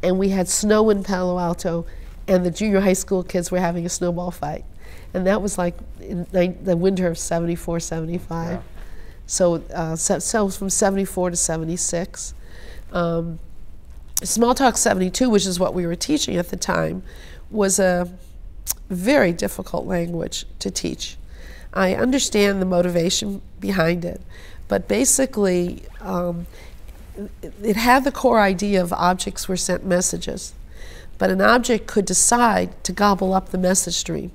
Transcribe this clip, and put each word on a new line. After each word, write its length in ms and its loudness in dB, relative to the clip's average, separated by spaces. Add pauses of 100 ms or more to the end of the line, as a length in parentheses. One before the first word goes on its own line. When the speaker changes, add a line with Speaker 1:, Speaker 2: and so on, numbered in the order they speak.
Speaker 1:
and 160 2
we 120 2
had 180 2
snow 420 4
in 140 4
Palo 360 0
Alto, 460 -2 (420)
and 180 4
the 60 2
junior 300 2
high 120 6
school 300 0
kids 280 -2
were 80 2
having 260 0
a 40 -2
snowball 420 -2
fight. 320 -8 (500)
And 140 0
that 140 4
was, 160 -2
like, 180 0 (260)
in 320 -6
ni-, 300 4
the 120 2
winter 320 2
of 100 0
seventy-four, 640 -2
seventy-five. 720 -4
Speaker 2:
Yeah. 60 -6 (680)
Speaker 1:
So, 340 2 (120)
uh, 220 -2
so, 240 0
so 300 2
from 200 -4
seventy-four 600 2
to 60 -4
seventy-six. 1000 -2 (580)
Um, 480 -2 (800)
Smalltalk 540 4
seventy-two, 540 2
which 160 6
is 140 -2
what 140 2
we 120 0
were 100 -2
teaching 400 0
at 140 0
the 60 -4
time, 480 0 (480)
was 280 2
a 300 2 (800)
very 420 4
difficult 540 -4
language 600 -4 (140)
to 120 -4
teach. 460 -6 (560)
I 200 2
understand 680 2
the 40 2
motivation 760 0 (180)
behind 460 0
it, 160 -8 (460)
but 200 0
basically, 960 2 (180)
um, 460 -4 (960)
it, 180 -12
it 140 2
had 280 6
the 80 2
core 280 4
idea 420 4
of 120 0
objects 540 0
were 100 -2
sent 280 -2
messages, 680 -2 (680)
but 100 4
an 120 2
object 440 4
could 200 2
decide 800 4
to 80 -4
gobble 420 4
up 160 2
the 100 -2
message 360 2
stream. 400 -4